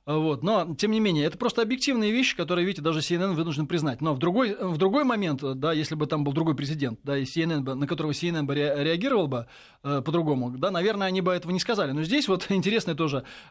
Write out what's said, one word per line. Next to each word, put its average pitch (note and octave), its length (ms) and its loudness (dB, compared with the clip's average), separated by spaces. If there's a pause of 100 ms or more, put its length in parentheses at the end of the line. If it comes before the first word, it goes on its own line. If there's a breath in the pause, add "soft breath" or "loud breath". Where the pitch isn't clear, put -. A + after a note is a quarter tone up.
Э, D3 100 0
вот. D#3 260 0
Но, F3+ 340 2
тем G#3+ 160 0
не A3 100 2
менее, D#3+ 240 4
это E3 120 -2
просто A#3 240 0
объективные A3+ 520 0
вещи, B3+ 240 2
которые, F3 280 0
видите, F#3 160 -2
даже D#3 200 0
си F3 140 0
эн F3 80 0
эн G3 120 0
вынужден D3+ 320 -2
признать. D3 320 -2
Но D#3 140 0
в B2+ 60 -2
другой, G3+ 360 2
в F3+ 220 -2
другой G3 260 4
момент, G3 400 0
э, C3+ 100 -2
да, D3 200 0
если D#3 220 -2
бы D3+ 120 -2
там D3 160 0
был C#3+ 80 0
другой D#3+ 240 2
президент, C#3 480 -2
да, C#3+ 140 -2
и C3 80 -2
си D#3+ 180 -2
эн E3 80 0
эн D3 140 0
бы, C3+ 100 -4
на C#3 120 -2
которого D#3 260 -2
си F3 160 -2
эн E3+ 80 -2
эн D3 80 0
бы C#3 100 -2
ре-, D3 300 0
реагировал F3+ 420 2
бы, A#2+ 200 -4 (360 loud breath)
э, C#3 180 0
по-другому, D3+ 500 0
да, C#3 200 -2
наверное, G3 360 0
они F#3 120 0
бы F3+ 140 2
этого F3 180 -4
не F#3 80 0
сказали. G3 320 0
Но D3+ 120 -2
здесь A3 260 0
вот F3+ 160 0
<laughs> - 60 -2
интересный F#3 440 0
тоже, C#3+ 300 -2 (260 loud breath)